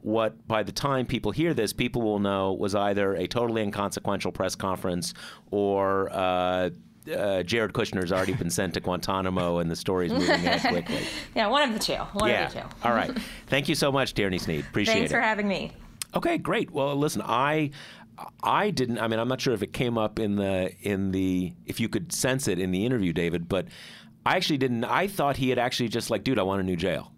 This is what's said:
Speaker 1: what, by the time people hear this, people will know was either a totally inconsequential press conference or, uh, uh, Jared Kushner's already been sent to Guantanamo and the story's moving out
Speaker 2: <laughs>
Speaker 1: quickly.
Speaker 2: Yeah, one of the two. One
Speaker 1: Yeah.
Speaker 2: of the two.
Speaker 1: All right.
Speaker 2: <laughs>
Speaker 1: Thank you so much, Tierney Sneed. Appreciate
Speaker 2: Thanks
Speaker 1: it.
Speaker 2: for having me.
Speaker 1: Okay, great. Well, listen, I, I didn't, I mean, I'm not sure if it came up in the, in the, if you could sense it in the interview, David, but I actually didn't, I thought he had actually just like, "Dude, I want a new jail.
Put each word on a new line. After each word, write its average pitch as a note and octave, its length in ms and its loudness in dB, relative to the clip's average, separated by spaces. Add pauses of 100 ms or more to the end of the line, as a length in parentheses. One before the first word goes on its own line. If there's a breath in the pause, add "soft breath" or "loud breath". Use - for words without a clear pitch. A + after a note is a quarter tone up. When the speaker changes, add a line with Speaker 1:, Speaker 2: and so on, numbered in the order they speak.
Speaker 1:
what, A2 480 0
by A2 140 2
the F#2+ 100 -6
time C3 320 0
people G#2+ 260 -2
hear D#3+ 220 0
this, A2 180 2
people B2 300 0
will G#2+ 180 2
know G2 340 2
was G2 220 -2
either G2+ 380 2
a F2+ 140 0
totally A#2 340 0
inconsequential G2+ 720 -2
press F#2 220 -2
conference F2+ 580 -2 (360 loud breath)
or, G2 640 2
uh, F2+ 580 2 (460)
uh, F#2+ 280 0
Jared G#2+ 300 0
Kushner's F#2 380 0
already F#2+ 220 2
been E2+ 180 -2
sent F#2 240 0
to F#2+ 40 0
Guantanamo F2+ 800 0
and E2 120 0
the E2 40 -2
story's F#2 360 0
moving - 340 2
out B3 160 2
Speaker 2:
<laughs> B3+ 60 0
Speaker 1:
quickly. A#3+ 320 -2 (360 loud breath)
Speaker 2:
Yeah, A3 120 2
one C#4 200 2
of A3+ 60 -2
the G#3+ 60 -4
two. D3 160 -2
One - 340 -2
Speaker 1:
Yeah. F#2+ 180 2
Speaker 2:
of - 60 -8
the A2 80 -6
two. - 60 -12 (160)
Speaker 1:
All A#2 100 2
right. G#2+ 180 2 (200)
Speaker 2:
<laughs> - 160 -16
Speaker 1:
Thank - 220 2
you D3+ 60 4
so C#3+ 180 2
much, C3+ 200 2
Tierney G2 240 2
Sneed. D2+ 300 -2
Appreciate A#2+ 280 2
Speaker 2:
Thanks - 160 2
Speaker 1:
it. - 40 0
Speaker 2:
for - 60 2
having G#3 260 0
me. F3+ 240 -4 (420)
Speaker 1:
Okay, E4+ 240 0
great. D#3 340 -2
Well, C#3+ 240 0
listen, C#3+ 300 0
I, C#3+ 460 2 (720 loud breath)
I D#3+ 260 4
didn't, B2 300 0
I A2+ 80 0
mean, A2 100 2
I'm A#2 120 0
not B2+ 120 -2
sure C3 120 2
if G2+ 100 0
it - 100 -6
came A#2+ 240 0
up G#2+ 220 0
in G#2 160 0
the, G2 360 0 (100)
in G2 300 0
the, F#2 420 0 (120)
if - 140 -6
you A2+ 100 0
could G2+ 240 -4
sense C3+ 340 0
it F2+ 120 2
in F#2 120 0
the F#2 140 2
interview, G#2 280 2
David, F2 340 0
but F2+ 200 0 (580 loud breath)
I C3+ 100 4
actually F3 220 0
didn't, B2 260 2
I C#3 240 2
thought C#3+ 300 0
he C3 120 2
had B2 80 2
actually B2 320 0
just A2 220 -2
like, G#2 120 0
"Dude, C3 140 2
I G2 60 4
want F#2+ 180 2
a F#2 40 0
new F#2 100 2
jail. E2 420 -2